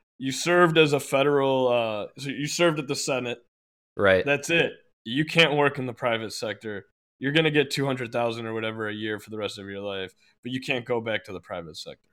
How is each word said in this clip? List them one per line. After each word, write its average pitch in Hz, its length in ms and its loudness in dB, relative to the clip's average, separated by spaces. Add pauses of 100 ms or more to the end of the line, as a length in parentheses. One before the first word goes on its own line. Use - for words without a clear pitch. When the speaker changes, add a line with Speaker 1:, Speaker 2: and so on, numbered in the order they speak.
(180)
Speaker 1:
you 131 140 -6
served 165 460 4
as 151 160 8
a 139 80 4
federal, 135 680 2
uh, 113 400 0 (140)
so 139 80 -8
you 135 180 -6
served 160 320 2
at 131 80 -6
the 139 80 -2
Senate. 123 440 -4 (580)
Speaker 2:
Right. 95 280 6
Speaker 1:
That's 143 240 0
it. 160 240 2 (340)
You 135 160 0
can't 156 300 4
work 143 240 2
in 127 80 -6
the 120 80 -6
private 113 400 -4
sector. 104 540 -8 (320)
You're 135 120 -4
gonna 156 200 4
get 147 180 2
two 139 160 -2
hundred 127 260 -4
thousand 117 360 -2
or 110 80 -8
whatever 110 340 -6
a 107 40 -6
year 107 260 -6
for 107 100 -20
the 107 80 -12
rest 104 220 -6
of 98 100 -12
your 98 120 -10
life, 98 300 -8 (300)
but 123 100 -10
you 127 80 -6
can't 127 240 -4
go 120 160 -2
back 110 260 -4
to 104 60 -14
the 90 80 -10
private 85 380 -12
sector. - 360 -18